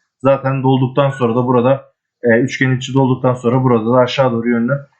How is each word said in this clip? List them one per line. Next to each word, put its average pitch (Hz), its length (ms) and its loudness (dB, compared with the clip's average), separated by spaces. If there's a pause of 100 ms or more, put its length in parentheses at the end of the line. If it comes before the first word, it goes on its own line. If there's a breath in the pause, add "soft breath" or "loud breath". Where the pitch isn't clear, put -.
(180)
zaten 135 440 0
dolduktan 135 480 0
sonra 120 260 -2
da 123 100 0
burada, 127 380 0 (380)
e, 120 180 2
üçgen 131 360 -2
içi 127 180 -8
dolduktan 127 400 2
sonra 123 280 -2
burada 117 300 0
da 127 60 4
aşağı 127 340 0
doğru 117 160 -4
yönlü, 120 240 -2 (280)